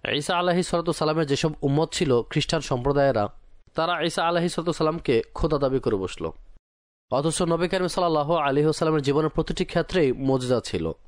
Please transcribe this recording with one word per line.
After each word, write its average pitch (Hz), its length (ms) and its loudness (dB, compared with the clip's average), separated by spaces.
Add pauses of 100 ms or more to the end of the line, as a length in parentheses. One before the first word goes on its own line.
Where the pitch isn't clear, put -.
(120)
ঈসা 160 260 -2
আলাইহিস 175 300 2
সালাতু 170 240 0
সালামের 156 340 0
যেসব 139 240 0 (120)
উম্মত 147 300 2
ছিল, 127 300 2
খ্রিস্টান 151 380 -2
সম্প্রদায়েরা, 131 800 0 (340)
তারা 160 280 -2
ঈসা 170 260 0
আলাইহিস 170 260 0
সালাতু 170 180 -2
সালামকে 156 500 0 (120)
খোদা 151 240 0
দাবি 135 220 0
করে 110 160 0
বসল। 90 340 -6 (800)
অথচ 151 320 0
নবী 165 260 0
করিম 185 180 0
সাল্লাল্লাহু 165 500 0
আলাইহি 143 280 2
ওয়াসাল্লামের 156 380 2
জীবনের 147 280 2
প্রতিটি 165 340 -2
ক্ষেত্রেই 160 480 0
মুজিজা 127 480 0
ছিল। 80 320 -4 (160)